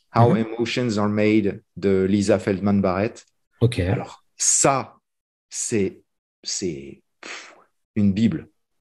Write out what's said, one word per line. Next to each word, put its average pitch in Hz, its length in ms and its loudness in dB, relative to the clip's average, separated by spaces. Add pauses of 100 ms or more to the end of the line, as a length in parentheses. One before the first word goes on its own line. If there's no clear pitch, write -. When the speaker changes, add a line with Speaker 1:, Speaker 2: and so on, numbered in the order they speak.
(140)
Speaker 1:
How 117 160 6
Speaker 2:
Mhm. 98 80 4
Speaker 1:
Emotions 113 600 -2
Are 104 100 0
Made 107 540 2 (140)
de 95 320 0
Lisa 101 300 2
Feldman 101 440 0
Barrett. 95 420 -2 (360)
Speaker 2:
Ok. 117 180 2
Speaker 1:
Alors, - 460 -4 (120)
ça, - 600 0 (520)
c'est, - 540 -4 (400)
c'est, 69 600 -10 (180)
pff, - 340 -18 (420)
une 101 160 4
bible. 95 360 0 (320)